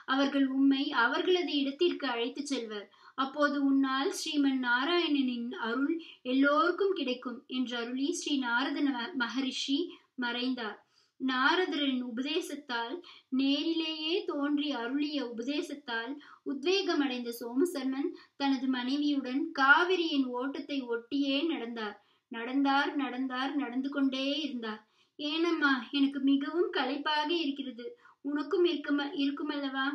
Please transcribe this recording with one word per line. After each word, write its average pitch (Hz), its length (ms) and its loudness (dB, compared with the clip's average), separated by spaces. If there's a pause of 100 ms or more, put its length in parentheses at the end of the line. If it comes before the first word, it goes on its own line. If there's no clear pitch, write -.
அவர்கள் 277 420 4
உம்மை 277 440 4
அவர்களது 311 680 2
இடத்திற்கு 277 480 0
அழைத்துச் 254 380 -2
செல்வர். 214 460 -6 (240)
அப்போது 285 500 2
உன்னால் 269 460 2
ஸ்ரீமன் 277 520 0
நாராயணனின் 254 880 2
அருள் 277 500 -2 (200)
எல்லோருக்கும் 311 720 4
கிடைக்கும்" 247 540 -4
என்று 247 300 -4
அருளி, 262 360 -2
ஸ்ரீ 294 240 -2
நாரத 254 440 0
ம-, 277 320 -2
மகரிஷி 269 760 -2 (240)
மறைந்தார். 247 720 -4 (300)
நாரதரின் 277 840 2
உபதேசத்தால், 262 1000 -4 (260)
நேரிலேயே 311 960 0
தோன்றி 294 460 0
அருளிய 269 540 -2
உபதேசத்தால் 240 960 -6 (240)
உத்வேகமடைந்த 285 840 0
சோமசர்மன் 262 840 -2 (200)
தனது 269 320 0
மனைவியுடன் 269 840 0
காவிரியின் 311 720 4
ஓட்டத்தை 269 560 -6
ஒட்டியே 269 600 -2
நடந்தார். 233 640 -4 (220)
நடந்தார், 277 680 0
நடந்தார், 262 600 -4
நடந்து 262 340 -2
கொண்டே 277 520 0
இருந்தார். 226 460 -6 (300)
"ஏனம்மா, 311 540 2 (200)
எனக்கு 277 280 2
மிகவும் 285 500 2
களைப்பாக 294 640 0
இருக்கிறது. 262 640 -4 (240)
உனக்கும் 294 440 0
இருக்கும-, 285 480 0
இருக்குமல்லவா? 285 800 -2